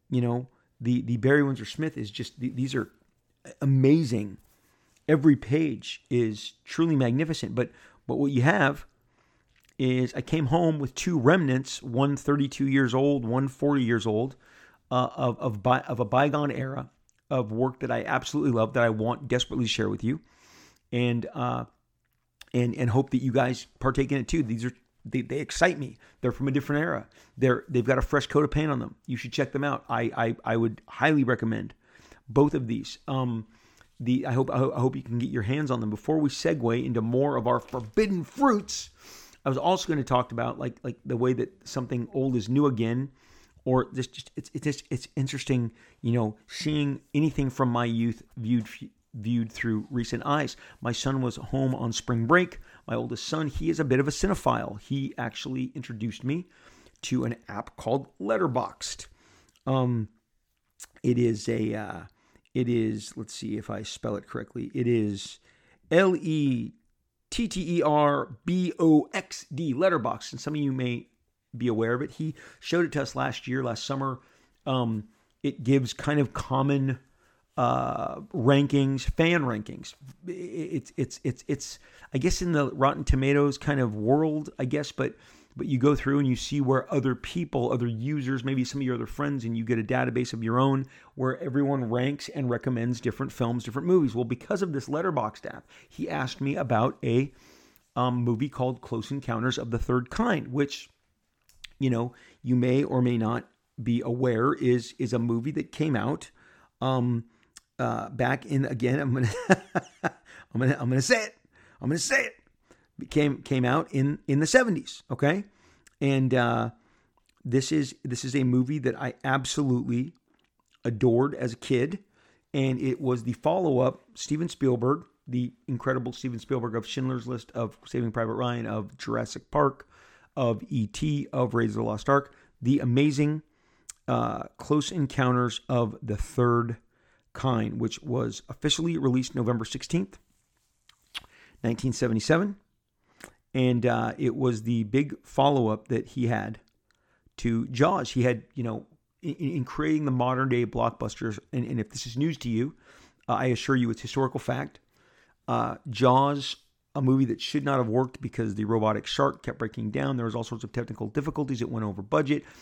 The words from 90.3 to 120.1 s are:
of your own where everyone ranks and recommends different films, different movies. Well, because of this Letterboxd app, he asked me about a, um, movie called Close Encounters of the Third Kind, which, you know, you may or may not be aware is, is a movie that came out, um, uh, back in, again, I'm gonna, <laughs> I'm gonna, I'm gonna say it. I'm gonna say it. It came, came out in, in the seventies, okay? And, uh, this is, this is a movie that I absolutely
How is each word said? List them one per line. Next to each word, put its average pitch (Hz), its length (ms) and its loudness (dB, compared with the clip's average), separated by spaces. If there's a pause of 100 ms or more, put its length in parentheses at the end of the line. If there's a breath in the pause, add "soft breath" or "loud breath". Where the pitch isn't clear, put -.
of 113 120 -6
your 113 160 2
own 135 260 2 (300 loud breath)
where 131 260 -2
everyone 139 480 0
ranks 131 380 0
and 135 200 -4
recommends 120 520 -2
different 135 320 -4
films, 120 320 -2
different 135 240 -4
movies. 160 260 4
Well, 120 100 0
because 123 380 -4
of 175 100 -4
this 139 160 -6
Letterboxd 147 580 -2
app, - 200 -14 (220 loud breath)
he - 200 -8
asked 139 320 -6
me 139 140 -2
about 127 480 0
a, 127 300 2 (640 soft breath)
um, 123 260 0
movie 120 260 0
called 127 320 -4
Close 113 300 -6
Encounters 123 480 -2
of 117 140 -6
the 117 60 -2
Third 127 320 0
Kind, 214 380 0
which, 139 400 -2 (920)
you 131 100 2
know, 120 240 -2 (280 loud breath)
you 127 120 0
may 123 300 4
or 127 180 0
may 123 160 2
not 113 300 -2 (340)
be 117 200 0
aware 123 500 2
is, 123 460 0
is 123 140 -2
a 123 60 0
movie 117 320 0
that 151 220 -6
came 151 240 0
out, 120 340 -4 (500 soft breath)
um, 123 440 0 (540 soft breath)
uh, 117 320 -4
back 127 360 -2
in, 135 200 0
again, 123 340 0
I'm 131 140 0
gonna, 123 180 2 (160)
<laughs> - 560 0
I'm - 560 -6
gonna, 131 180 4
I'm 123 120 -2
gonna 131 120 2
say 214 220 2
it. - 100 -12 (460 soft breath)
I'm 117 80 -4
gonna 160 100 0
say - 280 0
it. - 80 -12 (640 soft breath)
It - 100 -12
came, 143 300 2
came 131 240 0
out 135 280 2
in, 143 260 0 (100)
in 139 120 4
the 156 60 4
seventies, - 640 2
okay? 160 340 0 (580 soft breath)
And, 135 320 2
uh, 120 360 2 (720 soft breath)
this 131 300 0
is, 143 220 0 (100)
this 123 220 -6
is 127 100 -4
a 131 80 2
movie 127 360 2
that 127 200 -2
I 127 140 -6 (100)
absolutely 131 880 0 (720)